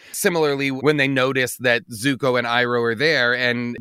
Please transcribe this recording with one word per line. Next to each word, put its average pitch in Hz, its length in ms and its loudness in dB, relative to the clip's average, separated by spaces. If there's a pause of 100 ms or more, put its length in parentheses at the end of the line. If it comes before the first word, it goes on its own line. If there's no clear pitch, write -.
(140)
similarly, 147 580 0
when 131 240 0
they 139 140 2
notice 131 480 0
that 120 320 0
Zuko 123 500 -2
and 120 80 -2
Iroh 120 340 0 (120)
are - 20 -4
there 127 400 2
and 120 460 -2